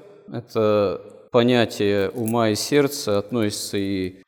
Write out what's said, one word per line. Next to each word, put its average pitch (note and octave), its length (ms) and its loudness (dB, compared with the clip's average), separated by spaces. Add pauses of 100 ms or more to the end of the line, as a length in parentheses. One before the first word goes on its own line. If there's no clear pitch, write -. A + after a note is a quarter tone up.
(320)
Это G#2+ 1000 -2
понятие G#2+ 800 2
«ума A2+ 400 0
и G#2 40 0
сердца» C#3 640 0
относится G#2 600 -4
и F#2+ 480 -4